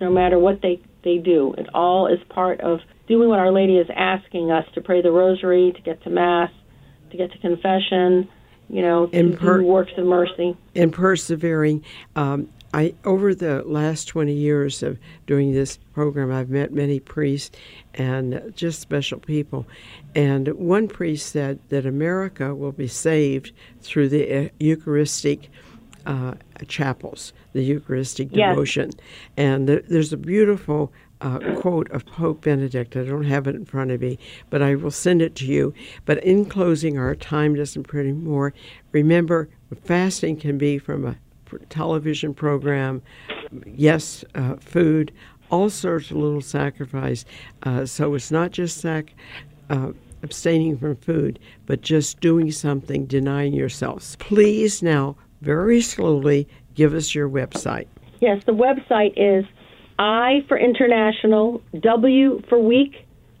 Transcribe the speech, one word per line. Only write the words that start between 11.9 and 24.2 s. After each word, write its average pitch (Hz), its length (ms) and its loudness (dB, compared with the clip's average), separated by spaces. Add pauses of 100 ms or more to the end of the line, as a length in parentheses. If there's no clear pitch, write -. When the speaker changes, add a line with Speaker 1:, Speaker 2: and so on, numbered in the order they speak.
Speaker 2:
Um, 143 340 -2 (260)
I, 156 200 0 (100)
over 190 300 2
the 151 300 -2
last 151 420 -4
twenty 147 260 -2
years 147 480 0
of 127 160 -4 (300)
doing 139 260 2
this 135 240 -2 (160)
program, 143 380 -2
I've 131 180 -4
met 139 240 -2
many 143 260 -2
priests 139 560 -4 (380)
and 131 640 -4
just 165 240 -6
special - 400 -6
people. 147 480 -6 (480)
And 139 380 2
one 196 340 0
priest 165 420 -6
said 139 300 -4 (100)
that 139 160 -2
America 151 680 -4
will 139 160 -8
be 135 160 -8
saved 143 640 0 (300)
through 143 280 0
the, 143 360 0